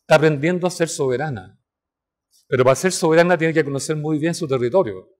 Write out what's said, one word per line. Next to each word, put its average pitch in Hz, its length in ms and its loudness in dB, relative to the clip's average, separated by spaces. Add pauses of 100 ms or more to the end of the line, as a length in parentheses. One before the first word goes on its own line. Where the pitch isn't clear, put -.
Está 160 160 4
aprendiendo 156 500 2
a 175 40 0
ser 165 180 -4
soberana, 131 720 -4 (840)
pero 127 160 0
para 131 140 4
ser 180 160 -2
soberana 170 460 2
tiene 160 160 -2
que 156 100 2
conocer 139 320 -6
muy 151 220 -4
bien 165 160 -2
su 170 120 -8
territorio 120 640 -2 (120)